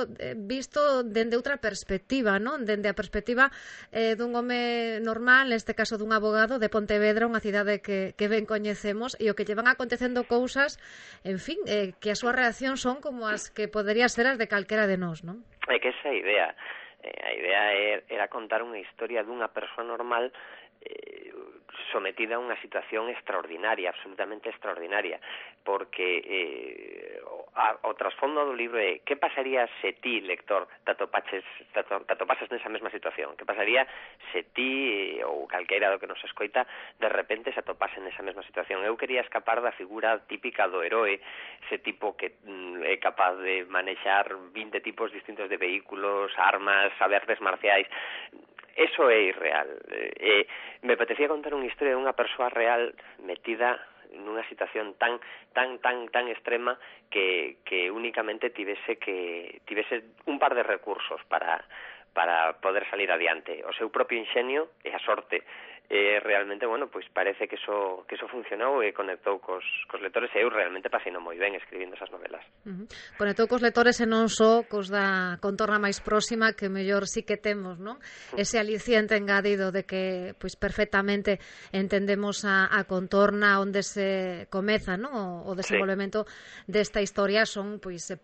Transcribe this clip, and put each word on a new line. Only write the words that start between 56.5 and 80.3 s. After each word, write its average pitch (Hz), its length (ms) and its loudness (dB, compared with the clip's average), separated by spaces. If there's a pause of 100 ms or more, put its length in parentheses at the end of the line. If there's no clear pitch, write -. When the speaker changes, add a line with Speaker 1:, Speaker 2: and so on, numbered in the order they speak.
Speaker 2:
que, 92 560 0
que 90 240 0
únicamente 113 640 -4
tivese 104 480 -6
que, 87 640 -6
tivese 113 640 -6
un 143 160 0
par 135 160 4
de 107 80 2
recursos 98 640 -4
para, 82 320 0 (480)
para 82 480 2
poder 98 320 0
salir 98 240 0
adiante. 82 480 -2
O 95 160 -8
seu 113 80 -2
propio 120 320 0
inxenio 127 640 -2
e - 80 -6
a - 80 -6
sorte. - 480 -2 (380)
E 104 320 4
realmente, 101 480 0
bueno, 117 240 -2
pois 95 240 -10
parece 98 320 2
que 101 160 -8
eso, 98 480 -2
que 107 80 -8
eso 113 80 -8
funcionou 120 560 -2
e 107 80 2
conectou 95 480 -2
cos, 92 240 -6 (240)
cos 95 160 -10
lectores, 113 320 -2
e 104 80 4
eu 120 80 4
realmente 95 400 -2
pasino 90 320 -4
moi 85 160 -8
ben 98 160 0
escribindo 92 400 -10
esas 95 160 -12
novelas. 87 320 -14 (240)
Speaker 1:
Ujú. 196 240 -12 (320)
Conectou 208 240 4
cos 240 160 2
lectores 233 400 6
e 226 80 4
non 226 160 4
só 226 400 6
cos 196 240 -4
da 190 560 2
contorna 208 320 2
máis 202 240 2
próxima, 220 560 2
que 196 160 -2
mellor 196 320 2
sí 214 160 -4
que 208 160 -2
temos, 196 400 -4
non? 220 240 -12
Speaker 2:
Ujú. - 400 -6
Speaker 1:
Ese 214 160 2
aliciente 214 560 4
engadido 202 560 4
de 190 160 -2
que, 190 560 -2